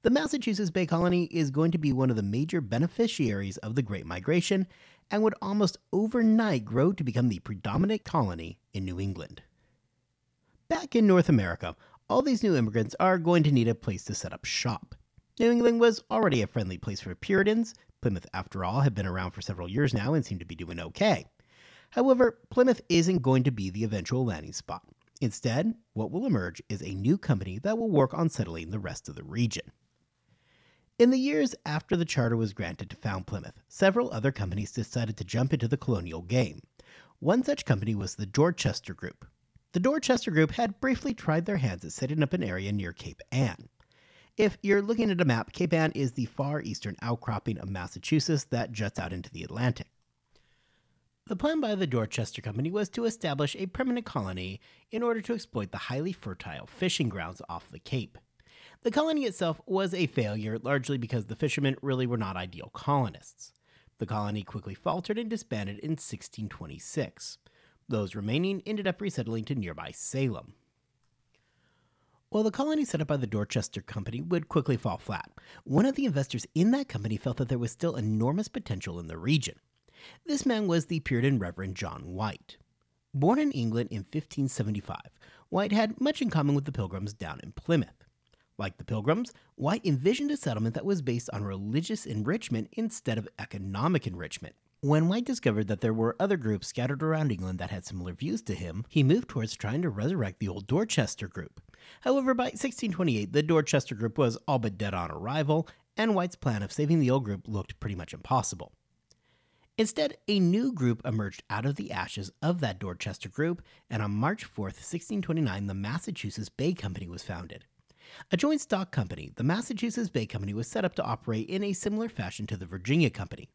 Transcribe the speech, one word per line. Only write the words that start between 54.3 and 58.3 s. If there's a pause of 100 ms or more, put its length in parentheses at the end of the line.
in
order
to
exploit
the
highly
fertile
fishing
grounds
off
the
Cape. (640)